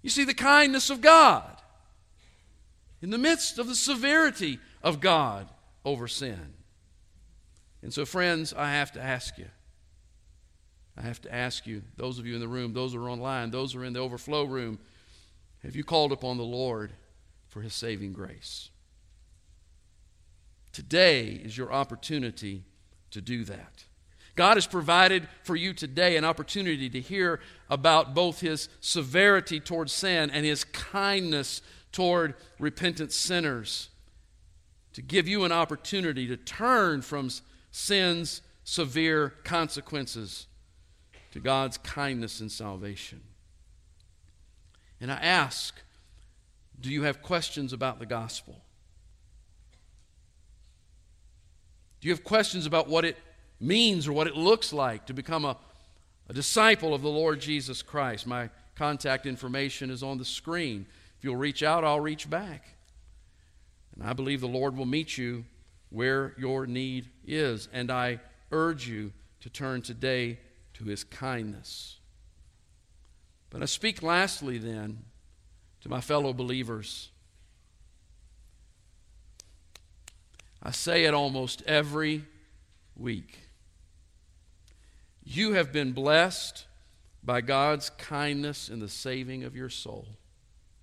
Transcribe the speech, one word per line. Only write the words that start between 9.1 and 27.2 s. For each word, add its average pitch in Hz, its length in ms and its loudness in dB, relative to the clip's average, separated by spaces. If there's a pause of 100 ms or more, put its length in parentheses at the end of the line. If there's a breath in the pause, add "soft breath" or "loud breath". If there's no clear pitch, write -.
you, 90 120 -16 (1500)
I 117 60 -12
have 117 180 -10
to - 120 -14
ask 123 320 -6
you, 104 180 -10 (120)
those 127 240 -8
of 117 60 -12
you 120 80 -8
in 117 80 -6
the 117 80 -8
room, 123 240 -6
those 127 180 -4
who 120 100 -8
are 123 80 -8
online, 120 420 -6
those 131 200 -4
who 127 80 -10
are 127 60 -8
in 123 80 -8
the 127 80 -4
overflow 131 420 -4
room, 123 360 -6 (840 soft breath)
have 131 120 -12
you 147 80 -6
called 151 300 2
upon 127 240 -4
the 120 80 -4
Lord 120 480 -4 (560)
for 104 120 -14
his 110 120 -10
saving 101 400 -6
grace? - 560 -14 (2000)
Today 143 600 4
is 107 260 -12
your 127 160 -6
opportunity 117 920 -6 (480)
to 104 80 -12
do 117 240 -6
that. 98 400 -16 (520 soft breath)
God 196 200 8
has 196 120 2
provided 175 600 6 (160 loud breath)
for 175 140 -2
you 180 160 -2
today 165 420 2
an 156 80 4
opportunity 156 680 -2
to 127 120 -6
hear 180 400 -2 (280 loud breath)